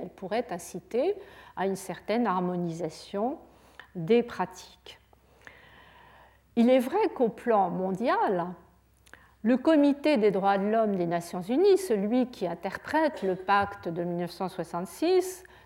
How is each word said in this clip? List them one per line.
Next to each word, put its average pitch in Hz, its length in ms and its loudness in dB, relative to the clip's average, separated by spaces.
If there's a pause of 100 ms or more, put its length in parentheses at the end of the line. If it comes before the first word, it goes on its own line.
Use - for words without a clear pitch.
elle 185 60 -12
pourrait 202 420 -6
inciter 247 640 -4 (420)
à 185 100 -2
une 196 100 -2
certaine 214 500 -4
harmonisation 180 1120 -4 (560)
des 202 280 2
pratiques. - 760 -10 (1600)
Il 233 140 6
est 262 80 8
vrai 330 360 0
qu'au 240 140 2
plan 202 400 0
mondial, 190 800 -2 (960)
le 247 140 4
Comité 285 600 4
des 208 160 4
droits 196 260 2
de 190 80 0
l'homme 214 300 2
des 175 100 0
Nations 170 340 -4
Unies, 330 380 4
celui 226 480 0
qui 202 200 -6
interprète 294 760 -2
le 185 140 0
pacte 196 520 0
de 170 140 -4
mille 175 160 -4
neuf 175 140 -4
cent 185 160 -6
soixante-six, 311 960 -2 (220)